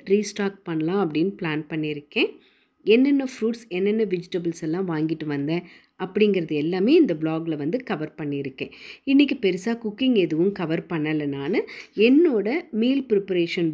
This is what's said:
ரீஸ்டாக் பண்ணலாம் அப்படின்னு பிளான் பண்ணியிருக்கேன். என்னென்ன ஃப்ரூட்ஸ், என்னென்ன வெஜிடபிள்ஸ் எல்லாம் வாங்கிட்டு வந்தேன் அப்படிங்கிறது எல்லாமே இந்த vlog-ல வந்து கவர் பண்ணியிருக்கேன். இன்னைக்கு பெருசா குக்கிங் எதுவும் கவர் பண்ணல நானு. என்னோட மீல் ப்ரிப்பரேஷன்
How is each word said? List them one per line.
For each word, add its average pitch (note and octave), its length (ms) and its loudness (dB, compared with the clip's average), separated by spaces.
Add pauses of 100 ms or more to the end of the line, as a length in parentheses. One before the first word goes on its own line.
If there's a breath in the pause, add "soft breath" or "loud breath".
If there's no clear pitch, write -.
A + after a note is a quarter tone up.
(100)
ரீஸ்டாக் G3+ 520 0
பண்ணலாம் E3+ 420 -2
அப்படின்னு D#3+ 280 -2 (100)
பிளான் D#3 300 -2
பண்ணியிருக்கேன். D#3 560 -4 (560 soft breath)
என்னென்ன C4 480 4
ஃப்ரூட்ஸ், A3+ 360 -4
என்னென்ன G3+ 360 0
வெஜிடபிள்ஸ் F3 580 -4
எல்லாம் F3 260 -4
வாங்கிட்டு D#3 460 -2
வந்தேன் D#3 280 -2 (420 loud breath)
அப்படிங்கிறது F#3 500 2 (100)
எல்லாமே F#3+ 300 2
இந்த D4 280 4
vlog-ல D#3+ 340 -4
வந்து E3+ 340 -4
கவர் D3+ 300 -6
பண்ணியிருக்கேன். C#3 520 -6 (320 loud breath)
இன்னைக்கு C#4 400 4
பெருசா F#3 300 0 (100)
குக்கிங் A3+ 420 0
எதுவும் E3 260 2
கவர் E3 400 -4
பண்ணல D3+ 340 -2 (120)
நானு. E3+ 220 -2 (360 loud breath)
என்னோட B3 520 6 (220)
மீல் C4 420 0
ப்ரிப்பரேஷன் F3 600 0